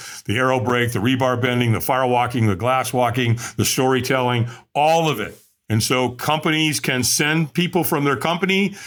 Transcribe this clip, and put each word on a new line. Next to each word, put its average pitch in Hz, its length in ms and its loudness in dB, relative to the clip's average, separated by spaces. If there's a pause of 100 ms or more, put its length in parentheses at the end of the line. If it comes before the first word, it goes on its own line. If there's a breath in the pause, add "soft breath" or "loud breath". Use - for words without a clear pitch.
(260 loud breath)
the 104 100 -2
arrow 127 240 2
break, 120 320 0
the 113 60 -2
rebar 123 420 0
bending, 123 320 2
the 95 60 2
firewalking, 123 680 0
the 101 80 2
glass 123 380 -2
walking, 120 460 0 (180 loud breath)
the 110 80 2
storytelling, 127 800 0 (280 loud breath)
all 160 340 2
of 120 120 -2
it. 87 180 -8 (320)
And 110 120 2
so 127 280 2
companies 156 680 0
can 127 220 -2
send 151 520 0
people 175 280 0
from 147 220 0
their 139 120 2
company, 185 580 0 (120 loud breath)